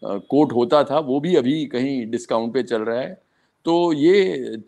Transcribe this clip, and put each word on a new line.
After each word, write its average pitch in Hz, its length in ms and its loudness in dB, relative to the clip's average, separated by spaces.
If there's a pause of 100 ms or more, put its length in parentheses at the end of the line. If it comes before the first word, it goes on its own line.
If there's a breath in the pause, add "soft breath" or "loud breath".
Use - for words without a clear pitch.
अ, 101 120 -6
कोट 135 360 2
होता 120 300 4
था, 139 160 0
वो 139 200 -2
भी 170 160 0
अभी 147 300 2
कहीं 127 440 -4
डिस्काउंट 117 440 -4
पे 127 100 -2
चल 113 180 -4
रहा 117 180 -4
है। 175 220 -10 (440)
तो 170 280 2
ये 165 520 2 (220)